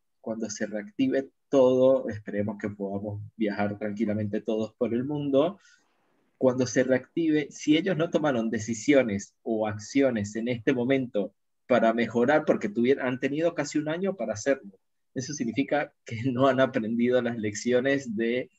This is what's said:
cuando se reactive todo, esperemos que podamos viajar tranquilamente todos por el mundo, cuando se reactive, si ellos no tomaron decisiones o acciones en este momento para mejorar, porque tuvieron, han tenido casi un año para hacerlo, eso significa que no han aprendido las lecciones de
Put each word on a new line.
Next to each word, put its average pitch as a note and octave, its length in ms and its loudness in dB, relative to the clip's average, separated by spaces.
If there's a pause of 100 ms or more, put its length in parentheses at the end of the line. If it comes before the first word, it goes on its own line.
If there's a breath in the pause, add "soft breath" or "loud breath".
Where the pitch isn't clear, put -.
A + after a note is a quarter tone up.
(200)
cuando A2+ 300 -8
se A2 160 -6
reactive C3 640 -2 (200)
todo, B2+ 600 4
esperemos G#2 500 -4
que G#2 100 -4
podamos G2+ 520 -6 (160)
viajar G#2 400 -2
tranquilamente G#2 640 -2
todos A2 320 -4
por A2+ 200 -2
el B2 120 -2
mundo, D3 540 0 (760 soft breath)
cuando B2+ 300 2
se B2+ 160 2
reactive, C#3+ 680 0
si D3+ 260 2
ellos F3+ 180 0
no E3 140 0
tomaron C#3 400 0
decisiones A2+ 840 0 (100)
o A2 240 -2
acciones G#2+ 680 0
en A#2 140 -4
este B2 240 -2
momento B2 600 -2 (340)
para A2+ 260 4
mejorar, A#2+ 520 2
porque - 220 0
tuvieron, B2+ 400 0
han B2+ 120 -2
tenido D3+ 360 -2
casi C#3+ 220 -4
un D3+ 100 -2
año F#3 300 -4
para A2 160 -4
hacerlo, C3 440 -4 (360)
eso C3 200 -8
significa C#3 600 -4 (120)
que A2+ 200 -8
no C3 220 2
han C3 120 4
aprendido A#2+ 600 2
las A#2+ 160 -4
lecciones B2 800 -2
de A#2 420 -2